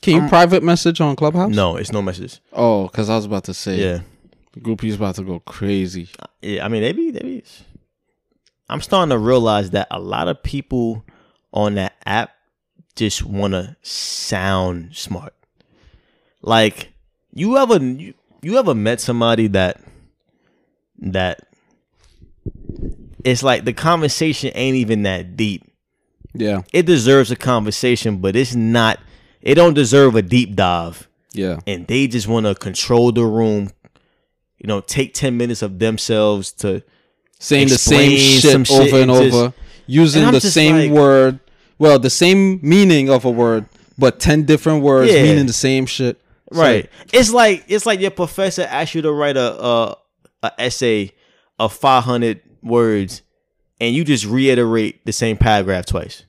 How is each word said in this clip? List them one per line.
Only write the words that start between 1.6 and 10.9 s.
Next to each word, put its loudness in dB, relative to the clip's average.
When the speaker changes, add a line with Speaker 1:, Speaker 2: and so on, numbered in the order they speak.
Speaker 2:
it's -10
no -4
message. -10
Speaker 1:
Oh, 0
'cause -6
I -2
was -4
about -8
to -12
say, -8
Speaker 2:
Yeah. -4
Speaker 1:
the -20
groupie's -8
about -6
to -12
go -10
crazy. -6
Speaker 2:
Uh, -20
yeah, -10
I -8
mean, -4
they -4
be, -6
they -12
be. -14
I'm -10
starting -2
to 0
realize 0
that -4
a -12
lot -6
of -8
people -8